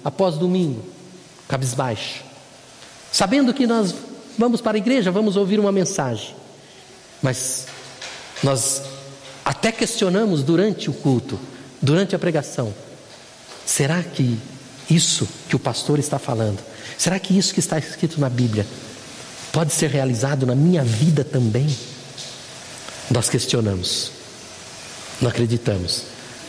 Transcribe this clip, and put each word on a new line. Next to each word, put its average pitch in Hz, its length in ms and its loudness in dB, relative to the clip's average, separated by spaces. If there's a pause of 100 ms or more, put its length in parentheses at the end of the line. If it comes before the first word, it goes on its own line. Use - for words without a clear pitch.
após 165 320 0
domingo, 170 480 0 (640)
cabisbaixo, 127 760 -2 (840)
sabendo 240 420 4
que 247 140 2
nós 220 280 2 (440)
vamos 233 240 4
para 214 160 2
a - 20 2
igreja, 220 300 4
vamos 202 260 2
ouvir 202 240 4
uma 202 100 4
mensagem. 143 640 0 (840)
Mas - 460 -2 (760)
nós 135 380 2 (640)
até - 260 0
questionamos 190 720 2
durante 170 460 2
o 143 60 -2
culto, - 440 0 (440)
durante 185 340 4
a - 20 0
pregação: 147 540 -2 (960)
"Será 160 360 2
que 123 360 0 (500)
isso - 400 4 (180)
que - 80 -2
o 135 40 2
pastor 147 400 0
está 143 200 0
falando, 110 400 0 (380)
será 185 220 0
que 190 180 2
isso 196 160 2
que - 80 2
está 160 180 0
escrito - 400 -4
na 135 120 2
Bíblia 113 360 2 (840)
pode 156 220 2
ser 156 160 2
realizado 131 560 2
na 123 80 2
minha 160 280 6
vida 139 400 4
também?" 123 460 2 (1400)
Nós 117 180 2
questionamos, 107 840 0 (1120)
não 123 80 4
acreditamos, 113 760 0 (440)